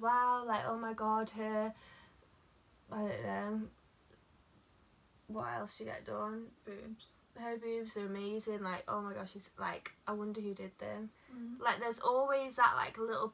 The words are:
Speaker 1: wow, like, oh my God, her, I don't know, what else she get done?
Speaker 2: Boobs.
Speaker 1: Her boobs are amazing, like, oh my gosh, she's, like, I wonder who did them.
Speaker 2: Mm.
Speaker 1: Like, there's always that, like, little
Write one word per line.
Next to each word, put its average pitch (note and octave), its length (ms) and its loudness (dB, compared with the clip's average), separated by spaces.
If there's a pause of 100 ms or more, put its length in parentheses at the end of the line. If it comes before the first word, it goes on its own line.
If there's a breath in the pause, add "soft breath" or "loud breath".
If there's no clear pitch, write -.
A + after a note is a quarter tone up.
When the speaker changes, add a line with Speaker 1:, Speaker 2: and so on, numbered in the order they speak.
Speaker 1:
wow, B3 440 6
like, A3 200 2
oh A3+ 120 0
my A3+ 160 -2
God, A3 380 2
her, G#3+ 420 0 (1200 loud breath)
I G#3+ 80 -4
don't G3+ 240 -2
know, G3+ 380 -2 (1700)
what G#3+ 260 -4
else G#3 220 -4
she A3 100 -10
get G#3+ 200 -8
done? A3 420 -4 (180)
Speaker 2:
Boobs. A3 480 -12 (240)
Speaker 1:
Her A#3 200 -4
boobs A3+ 400 -4
are G3+ 80 -2
amazing, G3+ 580 -2
like, F#3 240 -2
oh G#3 140 0
my G3+ 120 -6
gosh, F#3+ 200 -8
she's, G3 160 -14 (100)
like, F3 320 -4 (160)
I G#3 60 -2
wonder G#3+ 280 -4
who G3+ 140 -2
did F#3+ 240 -8
them. G#3+ 320 -6 (200 loud breath)
Speaker 2:
Mm. A#3+ 280 -8
Speaker 1:
Like, A#3 200 2
there's A#3 200 -2
always C4+ 560 4
that, B3 200 10
like, - 220 0
little A3 360 0